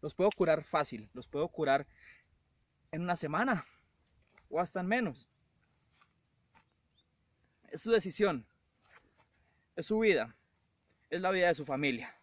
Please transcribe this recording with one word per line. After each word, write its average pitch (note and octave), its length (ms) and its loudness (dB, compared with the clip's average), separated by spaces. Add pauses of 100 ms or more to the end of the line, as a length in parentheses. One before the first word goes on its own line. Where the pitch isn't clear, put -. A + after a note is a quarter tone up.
los D3+ 120 -8
puedo F#3+ 160 4
curar D#3+ 340 2
fácil, B2 500 -4
los B2 140 -16
puedo D3+ 200 -2
curar C#3+ 400 0 (1040)
en D#3+ 100 -6
una F3 140 -2
semana E3+ 500 -4 (840)
o D3+ 100 -2
hasta F3+ 220 -4
en F3+ 60 -4
menos. G#3 400 -2 (2500)
Es - 120 -12
su A3+ 100 0
decisión, F#3+ 540 0 (1300)
es E3+ 120 -8
su G#3+ 120 0
vida, D#3 360 4 (760)
es E3+ 100 -2
la F#3 120 0
vida F#3 160 4
de E3+ 80 4
su D3+ 100 -10
familia. C3+ 580 -2